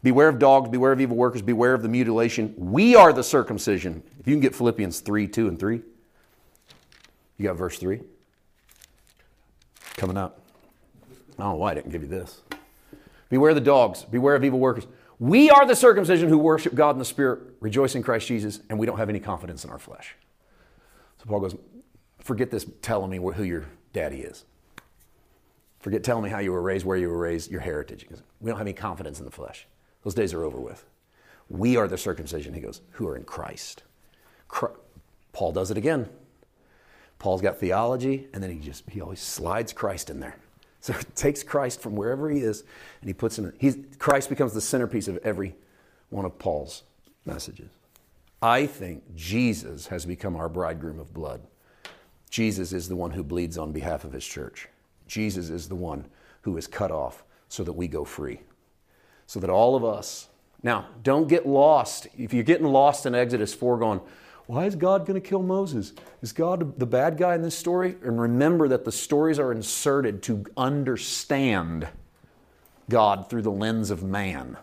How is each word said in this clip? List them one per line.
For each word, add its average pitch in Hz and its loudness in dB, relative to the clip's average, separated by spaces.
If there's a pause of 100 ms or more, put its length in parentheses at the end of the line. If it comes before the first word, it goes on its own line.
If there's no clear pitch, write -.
"Beware 131 8
of 147 4
dogs, 135 8
beware 123 4
of 131 2
evil 123 2
workers, 120 2
beware 120 4
of 123 0
the 113 -2
mutilation. 113 0
We 139 4
are 180 12
the 127 0
circumcision." 95 0 (160)
If - -6
you 135 4
can 151 4
get 131 4
Philippians 117 0
three 101 0
two 113 0
and 87 -4
three, 110 -2 (1600)
you 101 -2
got 90 0
verse 87 -6
three 98 -4 (1900)
coming 95 -4
up. 92 -8 (1000)
I 98 -8
don't 101 -2
know - -4
why 90 -2
I 73 -4
didn't 73 -10
give 80 -8
you 69 -12
this. - -12 (880)
"Beware 147 6
the 147 4
dogs, 117 4
beware 127 2
of 127 2
evil 131 2
workers. 123 0 (320)
We 226 8
are 277 12
the 247 4
circumcision 185 6
who 156 8
worship 156 4
God 147 6
in 135 0
the 127 -4
Spirit, 131 0 (220)
rejoice 123 0
in 120 -4
Christ 113 0
Jesus, 107 -4 (100)
and 110 -4
we 110 0
don't 113 -4
have 107 -2
any 104 -2
confidence 87 -10
in - -14
our - -14
flesh." - -20 (1040)
So - -20
Paul 104 -2
goes, 95 -4 (640)
"Forget 123 -4
this 107 -6 (160)
telling 98 -4
me 92 -8
wh-, 90 -6
who 104 -6
your 85 -6 (280)
daddy 71 -6
is. - -16 (1400)
Forget 104 -4
telling 117 -2
me 101 -6
how 101 -6
you 98 -2
were 90 -2
raised, 95 -2
where 95 0
you 90 -2
were 85 -4
raised, 85 -4
your 87 -8
heritage. 76 -10 (360)
We 110 -8
don't 110 -6
have 104 -8
any 98 -8
confidence 82 -10
in 71 -14
the 64 -16
flesh. - -18 (360)
Those 95 -6
days 98 0
are 82 -4
over 65 -6
with. 60 -14 (640)
We 117 0
are 104 2
the 90 -6
circumcision," 80 -8
he 82 -12
goes, 53 -16 (100)
"who 101 -8
are 71 -6
in 64 -14
Christ." - -14 (680)
Chr-, - -6 (560)
Paul 87 -4
does 92 -4
it 101 -4
again. 127 -2 (1120)
Paul's 92 -2
got 98 -2
theology, 123 -2
and 98 -10
then 95 -8
he 82 -12
just, 73 -16
he 104 -10
always 90 -12
slides 104 -6
Christ 98 -8
in 69 -12
there. - -14 (460)
So - -8
he - -6 (120)
takes 143 -2
Christ 131 -4
from 104 -8
wherever 131 -4
he 143 0
is, 107 -2 (340)
and - -12
he 95 -6
puts 113 -4
him, 95 -8
he's, 135 2 (220)
Christ 139 0
becomes 131 -2
the 107 -4
centerpiece 113 -2
of 95 -6
every 95 -4 (540)
one 98 -6
of 87 -8
Paul's 76 -8 (400)
messages. - -14 (680)
I 120 2
think 87 -12
Jesus 87 -4
has 85 -10
become 90 -8
our 82 -6
bridegroom 82 -6
of - -18
blood. 71 -10 (880)
Jesus 95 -2
is 87 -8
the 90 -6
one 87 -6
who 87 -8
bleeds 82 -6
on 78 -8
behalf 76 -6
of 67 -14
his 65 -12
church. - -14 (400)
Jesus 92 -6
is 82 -10
the 95 -8
one 78 -8 (360)
who 90 -6
is 82 -10
cut 95 -4
off 69 -6 (240)
so - -10
that 82 -6
we 85 -6
go 76 -6
free. - -10 (840)
So - -12
that 90 -4
all 117 4
of 117 -2
us, 104 -8 (340)
now, 113 -2 (120)
don't 139 2
get 165 2
lost. 139 4 (100)
If 120 -6
you're 120 2
getting 160 4
lost 139 4
in 123 0
Exodus 120 0
four 123 0
going, 110 0 (460)
"Why 139 -2
is 202 -2
God 190 2
gonna 190 -2
kill 190 -2
Moses? 185 -4 (280)
Is 123 -12
God 165 -2
the 127 -2
bad 131 0
guy 175 2
in 165 -2
this 165 -4
story?" 180 -2
And 117 -2
remember 139 4
that 127 0
the 113 -6
stories 151 0
are 127 0
inserted 113 -2
to 104 -4 (120)
understand 123 -2 (1000)
God 104 2
through 117 -4
the 107 0
lens 107 -2
of 92 -4
man. 95 -6